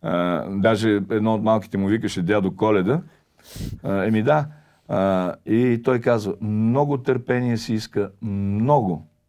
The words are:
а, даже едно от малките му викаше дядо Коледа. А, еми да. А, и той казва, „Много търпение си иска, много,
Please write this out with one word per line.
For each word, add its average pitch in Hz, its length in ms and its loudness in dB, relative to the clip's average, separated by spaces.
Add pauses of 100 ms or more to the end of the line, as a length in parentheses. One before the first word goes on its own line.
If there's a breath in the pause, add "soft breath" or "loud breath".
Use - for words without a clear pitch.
а, 87 480 0
даже 104 440 2 (160)
едно 110 240 2
от 104 80 -2
малките 110 360 0
му 98 100 0
викаше 107 340 -2
дядо 95 340 0
Коледа. 110 440 2 (840 loud breath)
А, 98 220 -2
еми 110 180 2
да. 147 240 2 (420 loud breath)
А, 95 460 0 (120)
и 117 380 2
той 127 160 2
казва, 110 400 0
„Много 117 580 0
търпение 123 580 0
си 110 180 -4
иска, 104 360 -4 (120)
много, 101 840 0 (220)